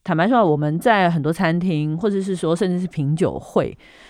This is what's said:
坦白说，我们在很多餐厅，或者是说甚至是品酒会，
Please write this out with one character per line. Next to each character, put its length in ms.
坦 140
白 100
说， 240
我 60
们 220
在 320
很 100
多 100
餐 300
厅， 380
或 100
者 140
是 120
说 220
甚 140
至 100
是 60
品 280
酒 240
会， 380